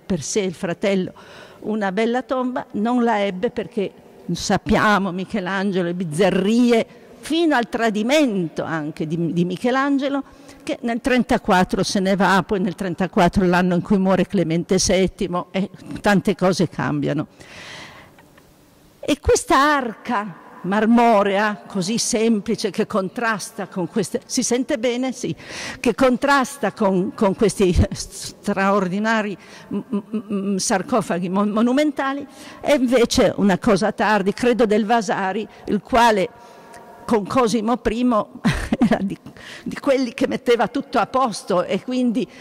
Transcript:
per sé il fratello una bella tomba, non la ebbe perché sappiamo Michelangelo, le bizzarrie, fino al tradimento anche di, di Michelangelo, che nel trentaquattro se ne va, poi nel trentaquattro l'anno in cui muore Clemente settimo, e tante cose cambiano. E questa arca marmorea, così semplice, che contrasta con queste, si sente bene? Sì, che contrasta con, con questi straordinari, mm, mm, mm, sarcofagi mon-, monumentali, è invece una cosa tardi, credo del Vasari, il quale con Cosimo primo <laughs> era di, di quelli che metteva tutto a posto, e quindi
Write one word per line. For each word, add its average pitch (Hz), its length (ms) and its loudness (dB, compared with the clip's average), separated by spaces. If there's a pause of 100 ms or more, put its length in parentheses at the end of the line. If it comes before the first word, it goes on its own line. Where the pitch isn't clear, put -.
per 180 140 -4
sé - 200 -4
il 185 140 -4
fratello 190 600 -2 (520)
una 214 260 -4
bella 233 300 0
tomba, 254 500 -4
non 233 300 0
la 220 220 0
ebbe 196 260 -4
perché 185 420 -6 (400)
sappiamo 196 800 0
Michelangelo, 190 720 -2
le 175 80 -4
bizzarrie, 196 920 2 (320)
fino 320 380 0
al 233 120 -2
tradimento 220 920 0
anche 156 440 -6
di, 165 260 -2
di 175 120 2
Michelangelo, 269 800 -2 (400)
che - 200 -6
nel 233 180 -4
trentaquattro 208 840 2
se - 180 -2
ne 190 160 0
va, 185 280 4
poi 202 160 -2
nel 180 140 -2
trentaquattro 185 720 0
l'anno 180 280 2
in 175 80 0
cui 208 160 2
muore 190 280 2
Clemente 170 520 0
settimo, 180 720 0
e 190 200 -4 (300)
tante 202 340 2
cose 185 340 0
cambiano. 143 580 -4 (1700)
E - 200 -2
questa 427 360 2
arca 240 880 0 (220)
marmorea, 214 1000 4
così 196 300 -4
semplice, 220 720 0
che 208 160 -2
contrasta 202 840 -4
con 175 200 -6
queste, - 380 -4
si - 160 -4
sente 254 360 -2
bene? 247 340 -2
Sì, - 220 -6 (460)
che 226 140 0
contrasta 254 800 2
con, 190 420 0
con 196 200 2
questi 185 400 2 (180)
straordinari, 202 1400 -2 (360)
mm, 202 60 -4 (160)
mm, 208 260 -4 (120)
mm, 196 240 -2
sarcofagi 185 720 -2
mon-, 202 220 0
monumentali, 277 760 0 (340)
è 285 140 0
invece 233 600 2
una 190 220 2
cosa 208 340 2
tardi, 202 420 0
credo 240 320 2
del 208 180 2
Vasari, 196 640 -2 (200)
il 208 140 0
quale 226 480 4 (800)
con 208 180 0
Cosimo 233 520 0
primo 233 680 -2
<laughs> - 360 0
era 220 220 6
di, 196 160 -4 (460)
di - 160 -8
quelli 269 340 2
che 254 140 0
metteva 233 420 2
tutto - 300 -2
a 196 80 2
posto, 214 560 0
e 196 200 -2
quindi 247 460 0 (120)